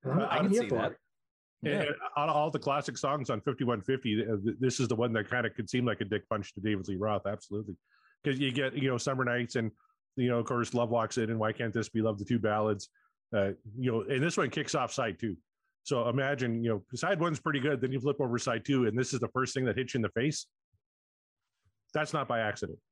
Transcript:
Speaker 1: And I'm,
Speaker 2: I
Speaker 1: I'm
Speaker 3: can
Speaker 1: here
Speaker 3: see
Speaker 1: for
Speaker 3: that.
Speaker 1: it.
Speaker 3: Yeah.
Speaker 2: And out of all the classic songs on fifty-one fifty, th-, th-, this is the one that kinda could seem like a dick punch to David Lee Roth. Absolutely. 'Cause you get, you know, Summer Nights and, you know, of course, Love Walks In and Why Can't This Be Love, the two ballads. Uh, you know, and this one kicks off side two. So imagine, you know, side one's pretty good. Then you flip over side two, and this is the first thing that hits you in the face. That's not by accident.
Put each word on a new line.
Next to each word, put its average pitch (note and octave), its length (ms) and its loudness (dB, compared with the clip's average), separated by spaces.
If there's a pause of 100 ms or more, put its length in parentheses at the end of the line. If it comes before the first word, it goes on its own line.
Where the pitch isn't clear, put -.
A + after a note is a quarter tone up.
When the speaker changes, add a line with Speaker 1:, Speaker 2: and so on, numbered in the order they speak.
Speaker 1:
And C3 120 -2
I'm, F3 60 4
Speaker 2:
I A3 60 0 (120)
Speaker 1:
I'm D#3 60 2
Speaker 3:
can F#3+ 80 4
Speaker 1:
here A#3 100 4
Speaker 3:
see G#3+ 80 -2
Speaker 1:
for C3 60 2
Speaker 3:
that. A2+ 160 -2
Speaker 1:
it. - 60 -18 (640)
Speaker 3:
Yeah. C#3+ 200 0
Speaker 2:
And D3 120 -2 (220)
out D3 140 2
of D3+ 60 2
all D3+ 140 2
the C#3+ 80 -2
classic C#3 380 -2
songs C#3+ 320 -2
on A2+ 140 0
fifty-one A#2+ 400 0
fifty, B2 340 2
th-, A2 100 2 (160)
th-, A2 160 0
this B2 220 2
is A#2+ 80 2
the A2+ 80 2
one A#2 160 2
that G#2+ 180 0
kinda A#2+ 200 0
could A2 180 -8
seem B2 160 2
like A2+ 160 0
a G#2 60 -2
dick G2 240 -2
punch G#2 240 -4
to G2+ 60 -12
David G2 280 0
Lee G2 80 -2
Roth. G#2 300 0
Absolutely. G2+ 500 -6 (480)
'Cause C3+ 140 0
you C3+ 140 0
get, C3 220 0
you C3+ 140 0
know, B2+ 80 2
Summer C3 280 0
Nights B2 320 0
and, A2+ 140 0 (460)
you B2 120 2
know, A#2+ 100 4
of A2+ 80 0
course, A#2+ 260 0
Love A#2+ 160 2
Walks A2+ 300 2
In A2 100 0
and A2+ 100 -2
Why A2 140 2
Can't A2+ 220 -4
This A2 160 0
Be A2+ 100 0
Love, G#2+ 180 2
the G2+ 60 -6
two A#2+ 140 2
ballads. G#2+ 500 0 (460)
Uh, G2 160 2 (280)
you B2+ 140 0
know, A2+ 100 0
and C3 200 0
this E3 160 0
one D#3 100 2
kicks D3 260 -4
off B2+ 180 0
side A#2+ 260 -2
two. G2+ 180 -4 (460)
So A#2+ 280 0
imagine, B2+ 520 0
you A#2 80 2
know, G#2 120 0 (120)
side F3 240 0
one's D#3+ 220 0
pretty D3 200 0
good. C#3 200 0
Then C3 100 0
you C3+ 100 -2
flip C#3+ 200 0
over A#2+ 180 0
side A2 280 -2
two, B2+ 200 4
and G#2+ 120 2
this B2+ 160 0
is B2 60 -2
the A#2 80 -2
first B2+ 260 -2
thing C3 100 0
that B2+ 140 0
hits C3 160 -4
you C3 40 2
in A#2 40 2
the G2+ 80 0
face. C#3+ 360 -2 (1500)
That's D3+ 180 -2
not C#3 160 -2
by A#2 120 0
accident. G2 380 -4 (140)